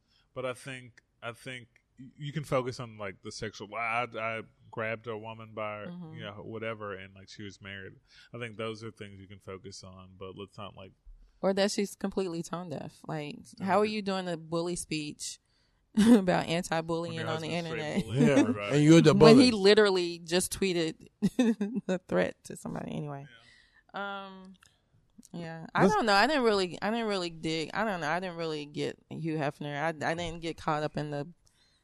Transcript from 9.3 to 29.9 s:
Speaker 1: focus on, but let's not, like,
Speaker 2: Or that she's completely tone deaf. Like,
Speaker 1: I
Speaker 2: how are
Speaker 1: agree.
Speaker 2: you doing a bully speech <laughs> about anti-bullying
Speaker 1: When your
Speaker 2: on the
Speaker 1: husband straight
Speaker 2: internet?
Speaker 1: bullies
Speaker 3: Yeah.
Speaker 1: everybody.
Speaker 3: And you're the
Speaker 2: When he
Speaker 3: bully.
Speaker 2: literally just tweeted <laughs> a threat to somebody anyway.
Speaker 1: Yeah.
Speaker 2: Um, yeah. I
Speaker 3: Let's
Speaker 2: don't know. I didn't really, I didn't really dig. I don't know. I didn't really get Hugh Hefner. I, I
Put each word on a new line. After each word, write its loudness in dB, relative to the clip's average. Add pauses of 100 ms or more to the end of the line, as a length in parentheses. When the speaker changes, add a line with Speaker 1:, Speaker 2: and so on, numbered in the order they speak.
Speaker 1:
focus -14
on, -20
but -14
let's -14
not, -14
like, -18 (480)
Speaker 2:
Or 0
that 2
she's -4
completely -6
tone -10
deaf. -10 (120)
Like, -8 (220)
Speaker 1:
I -6
Speaker 2:
how 4
are 4
Speaker 1:
agree. 2
Speaker 2:
you -4
doing -4
a -2
bully -4
speech -8 (540)
<laughs> 4
about 6
anti-bullying -2
Speaker 1:
When -6
your -2
Speaker 2:
on -4
the -6
Speaker 1:
husband -4
straight -6
Speaker 2:
internet? -2
Speaker 1:
bullies 0
Speaker 3:
Yeah. 4
Speaker 1:
everybody. 2
Speaker 3:
And 6
you're 12
the 8
Speaker 2:
When 12
he 8
Speaker 3:
bully. 2
Speaker 2:
literally 6
just 0
tweeted 0 (280)
<laughs> 0
a -2
threat 0
to -16
somebody -10
anyway. -10 (680)
Speaker 1:
Yeah. -6
Speaker 2:
Um, -18 (800)
yeah. -10
I 4
Speaker 3:
Let's 6
Speaker 2:
don't 0
know. 4
I 6
didn't 2
really, 2
I -2
didn't -2
really -2
dig. -4
I -2
don't -4
know. -4
I -2
didn't -8
really -6
get -6 (120)
Hugh -4
Hefner. -4
I, 0
I -2